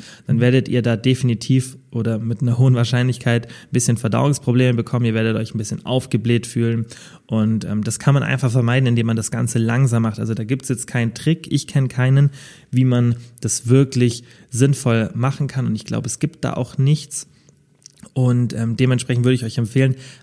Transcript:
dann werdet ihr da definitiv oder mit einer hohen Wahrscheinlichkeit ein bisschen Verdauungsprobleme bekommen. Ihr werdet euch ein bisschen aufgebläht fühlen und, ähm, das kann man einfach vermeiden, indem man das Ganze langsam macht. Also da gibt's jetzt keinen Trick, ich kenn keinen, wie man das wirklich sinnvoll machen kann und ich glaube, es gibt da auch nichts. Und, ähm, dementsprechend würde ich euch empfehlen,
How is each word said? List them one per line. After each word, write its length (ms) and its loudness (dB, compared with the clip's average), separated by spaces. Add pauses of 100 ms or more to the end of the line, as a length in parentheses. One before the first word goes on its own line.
(280)
dann 120 2
werdet 300 2
ihr 120 0
da 140 0
definitiv 800 0 (140)
oder 280 -4
mit 220 -6
einer 180 0
hohen 160 6
Wahrscheinlichkeit 720 0
ein 40 -20 (200)
bisschen 260 2
Verdauungsprobleme 800 2
bekommen. 300 -2
Ihr 100 0
werdet 200 0
euch 200 -6
ein 20 -4
bisschen 280 -8
aufgebläht 600 0
fühlen 400 -2 (400)
und, 400 0
ähm, 180 -4
das 140 -4
kann 160 2
man 100 2
einfach 280 -2
vermeiden, 360 2
indem 200 2
man 100 0
das 140 -4
Ganze 260 -2
langsam 460 2
macht. 160 -2
Also 160 -2
da 80 -6
gibt's 260 -6
jetzt 180 -4
keinen 260 -2
Trick, 380 -2
ich 160 -2
kenn 200 0
keinen, 420 4 (420)
wie 140 4
man 300 2 (260)
das 260 -4
wirklich 560 2 (260)
sinnvoll 640 2
machen 320 -2
kann 180 -4
und 100 -2
ich 100 -10
glaube, 220 -4
es 120 -8
gibt 260 -6
da 80 -4
auch 240 -6
nichts. 500 0 (840)
Und, 400 2
ähm, 240 -4
dementsprechend 480 0
würde 100 4
ich 80 -4
euch 140 -6
empfehlen, 380 2 (280)